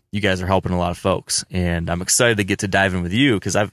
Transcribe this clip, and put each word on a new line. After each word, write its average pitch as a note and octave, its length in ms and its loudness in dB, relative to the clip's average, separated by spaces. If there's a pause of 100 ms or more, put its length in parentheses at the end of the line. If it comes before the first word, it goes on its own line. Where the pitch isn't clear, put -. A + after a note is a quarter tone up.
(120)
you G#2 80 -2
guys F#2+ 220 0
are F2+ 60 -4
helping F#2 260 0
a F2+ 40 0
lot F2 140 -2
of F2 60 -8
folks, - 520 -2
and F2 400 -2
I'm F2 120 -2
excited A#2 360 2
to G2+ 60 2
get G2 160 -2
to G#2 80 -2
dive G2 260 2
in F#2 80 0
with F2 120 -4
you B2 260 2
'cause F#2+ 160 -4
I've, G2+ 180 0